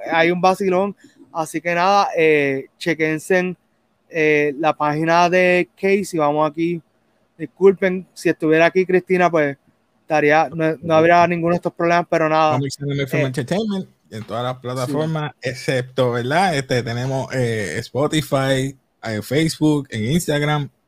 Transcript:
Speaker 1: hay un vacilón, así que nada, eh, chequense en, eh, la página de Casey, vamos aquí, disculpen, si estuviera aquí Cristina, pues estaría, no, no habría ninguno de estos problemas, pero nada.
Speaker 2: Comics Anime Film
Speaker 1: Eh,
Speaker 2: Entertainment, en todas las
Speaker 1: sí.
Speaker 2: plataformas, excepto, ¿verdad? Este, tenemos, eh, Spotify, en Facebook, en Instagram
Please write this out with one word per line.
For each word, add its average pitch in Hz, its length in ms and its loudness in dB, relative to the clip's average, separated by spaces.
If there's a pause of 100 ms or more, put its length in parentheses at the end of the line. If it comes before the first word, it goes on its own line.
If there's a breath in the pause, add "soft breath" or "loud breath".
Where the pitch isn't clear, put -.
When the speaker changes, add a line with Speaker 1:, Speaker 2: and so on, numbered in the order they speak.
(100)
Speaker 1:
hay 165 200 2
un 180 100 -2
vacilón, 185 560 0 (380 loud breath)
así 160 260 -6
que 170 140 -2
nada, 190 420 2
eh, 147 500 2 (120)
chequense 156 600 -2
en, 180 180 -4 (520)
eh, 151 500 0
la 156 140 2
página 160 560 2
de 180 400 2 (100)
Casey, 196 400 -2
vamos 151 320 0
aquí, 165 300 -4 (560)
disculpen, 185 800 0
si - 160 -2
estuviera 160 360 2
aquí 180 200 2
Cristina, 180 440 2
pues 147 260 0 (460)
estaría, 151 460 2
no, 160 320 -2
no 160 140 -2
habría 170 320 6
ninguno 170 260 0
de 175 40 2
estos 175 180 -4
problemas, 170 360 0
pero 160 180 2
nada. 156 280 2
Speaker 2:
Comics 135 260 -4
Anime 143 240 -4
Film 143 160 -2
Speaker 1:
Eh, 139 40 0
Speaker 2:
Entertainment, 160 640 -4 (220)
en 110 140 -12
todas 110 180 -8
las 127 120 -6
Speaker 1:
sí. 127 80 -20
Speaker 2:
plataformas, 147 800 -4
excepto, 127 680 -2
¿verdad? 143 460 0
Este, 127 260 0
tenemos, 131 500 -6
eh, 113 460 -2
Spotify, 135 1000 -2 (260)
en 107 200 -6
Facebook, 151 680 0
en 110 220 -6
Instagram 147 560 -2 (200)